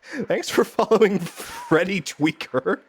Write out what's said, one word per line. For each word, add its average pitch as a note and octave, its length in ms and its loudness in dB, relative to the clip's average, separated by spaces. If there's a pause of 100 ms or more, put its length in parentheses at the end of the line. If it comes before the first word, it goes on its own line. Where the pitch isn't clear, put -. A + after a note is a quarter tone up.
<laughs> B3+ 180 -8
Thanks G3+ 220 -4
for - 160 2
following G#3 540 2
Freddy F3 800 -2
Tweaker. - 880 -2